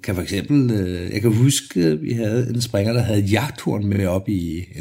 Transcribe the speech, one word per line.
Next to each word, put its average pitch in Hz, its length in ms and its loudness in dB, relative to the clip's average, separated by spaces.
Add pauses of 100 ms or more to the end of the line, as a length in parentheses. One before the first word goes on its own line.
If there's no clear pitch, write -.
kan 98 120 -4
for 90 60 -2
eksempel, 120 500 2
øh, 92 420 -2
jeg 104 80 -2
kan 117 120 4
huske, 135 460 2
øh, 160 240 2
vi 123 100 -2
havde 117 420 0
en 120 60 -2
springer, 107 320 0
der 120 80 2
havde 104 180 2
et 101 120 2
jagthorn 107 540 -2
med 98 220 2
op 190 220 -2
i 85 340 -4 (180)